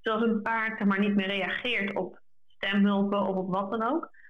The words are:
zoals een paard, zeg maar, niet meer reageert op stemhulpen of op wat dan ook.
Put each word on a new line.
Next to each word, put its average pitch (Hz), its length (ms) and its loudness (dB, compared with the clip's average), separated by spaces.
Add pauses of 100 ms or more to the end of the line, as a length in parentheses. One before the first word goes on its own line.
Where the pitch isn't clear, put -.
zoals 220 200 -2
een 214 200 2
paard, 220 360 -2
zeg 202 100 0
maar, 196 120 4
niet 208 160 2
meer 190 120 2
reageert 202 680 -2
op - 260 -6 (260)
stemhulpen 202 800 2
of 190 80 -2
op 185 140 -2
wat 196 200 -2
dan 220 140 -2
ook. 294 260 -2 (200)